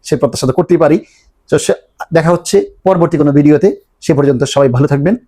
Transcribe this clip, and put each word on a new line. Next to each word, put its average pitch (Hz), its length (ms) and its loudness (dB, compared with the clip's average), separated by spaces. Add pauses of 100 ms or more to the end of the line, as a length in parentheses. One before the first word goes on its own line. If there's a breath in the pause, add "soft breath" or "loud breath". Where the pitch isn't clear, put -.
সে - 180 -4
প্রত্যাশা 135 260 -4
তো 131 60 -2
করতেই 170 300 0
পারি। 151 140 2 (520 soft breath)
তো - 60 0 (100)
সে, 196 80 -2 (420)
দেখা 165 200 0
হচ্ছে 175 220 -4 (260)
পরবর্তী 170 380 0
কোনো 147 160 2
ভিডিওতে। 147 320 4 (320)
সে - 120 -4
পর্যন্ত 139 300 0
সবাই 139 260 0
ভালো 127 180 0
থাকবেন 143 280 0 (120)